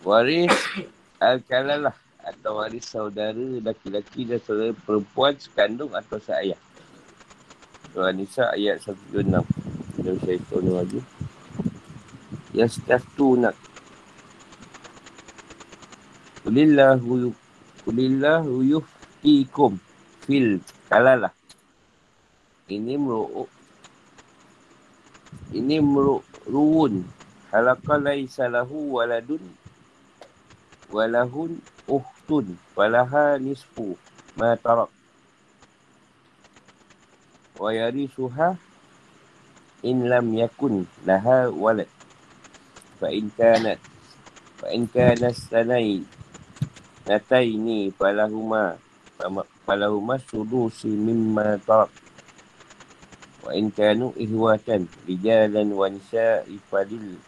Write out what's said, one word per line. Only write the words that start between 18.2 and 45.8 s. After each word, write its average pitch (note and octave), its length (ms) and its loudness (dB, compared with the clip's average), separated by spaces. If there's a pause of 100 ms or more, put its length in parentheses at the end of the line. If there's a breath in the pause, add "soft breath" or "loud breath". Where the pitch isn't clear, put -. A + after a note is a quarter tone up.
yuftikum C#3+ 1200 2 (480)
fil A#2 320 2 (240)
kalalah. A#2+ 480 4 (1400)
Ini A2 320 -6
mru-, A#2 480 -4 (2000)
ini C3+ 320 -2
mru-, C#3 400 2 (240)
ruwun. C#3+ 560 2 (480)
Halaka B2+ 480 2
laisa C#3 480 -2
lahu B2+ 560 -4
waladun A#2+ 400 -4 (1500)
walahun B2 640 0 (320)
uhtun B2+ 680 -4 (200)
falaha B2 640 2
nisfu B2 560 -8 (400)
ma A#2 180 2
tarak. A#2 360 0 (2750)
Wa G#2+ 160 -4
yarisuha C3 880 -2 (1200)
in B2 240 0
lam A#2+ 280 2
yakun A2+ 500 -2 (220)
laha A#2+ 420 4
walad. G2+ 400 0 (1080)
Fa E2 160 -4
in G#2+ 240 -4
kanat, A2+ 440 4 (800)
fa - 120 -8
in A2+ 160 -2
kanat B2 480 2
sanai, A#2 640 0 (1040)